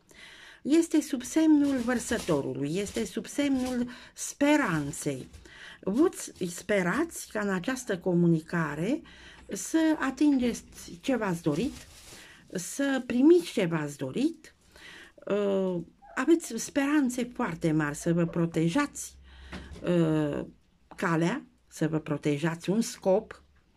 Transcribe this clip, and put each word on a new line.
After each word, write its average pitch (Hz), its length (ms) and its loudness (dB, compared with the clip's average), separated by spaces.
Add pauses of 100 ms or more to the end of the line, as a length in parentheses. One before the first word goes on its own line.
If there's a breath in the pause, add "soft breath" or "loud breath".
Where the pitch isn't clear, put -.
(640 loud breath)
este 320 380 2
sub 262 220 -4
semnul 285 540 4
Vărsătorului, 165 1000 -2
este 208 280 -2
sub - 220 -8
semnul 254 640 0 (260 loud breath)
speranței. 160 1120 0 (520 loud breath)
Vă 269 300 2 (360)
sperați 202 840 -2
ca 214 80 -4
în 202 80 -2
această 196 500 -2
comunicare 170 1040 0 (500 loud breath)
să 320 460 0
atingeți 262 1000 -2
ce 262 160 0
v-ați 190 260 -2
dorit, 165 440 -2 (680 loud breath)
să 269 540 -2
primiți 320 460 6
ce 208 120 0
v-ați 151 320 -2
dorit, 190 580 -4 (600 loud breath)
uh, 190 680 -2 (340)
aveți 320 420 2
speranțe 277 680 0 (100)
foarte 170 380 -2
mari 151 240 0
să - 160 0
vă 170 120 2
protejați, 170 920 0 (640 loud breath)
uh, 156 600 2 (520)
calea, 175 460 0 (260)
să - 200 -2
vă 160 100 -2
protejați 151 720 -2
un 214 100 2
scop, - 600 -2 (340)